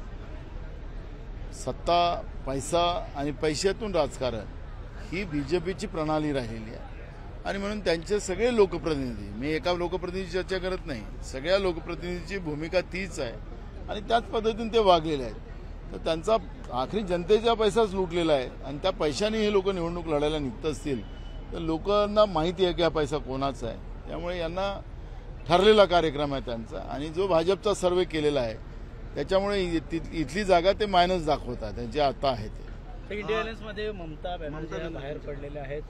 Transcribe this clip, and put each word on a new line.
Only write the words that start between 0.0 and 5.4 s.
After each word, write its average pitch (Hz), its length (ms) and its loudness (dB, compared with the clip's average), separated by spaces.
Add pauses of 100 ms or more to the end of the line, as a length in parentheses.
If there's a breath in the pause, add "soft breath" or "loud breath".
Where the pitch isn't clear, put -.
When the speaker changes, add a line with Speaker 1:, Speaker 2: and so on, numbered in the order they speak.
Speaker 1:
सत्ता, 175 680 2 (240)
पैसा 170 600 0 (100)
आणि 143 140 -2
पैशातून 180 640 0
राजकारण 127 680 -2 (500)
ही 190 120 -2
बीजेपीची 170 640 -2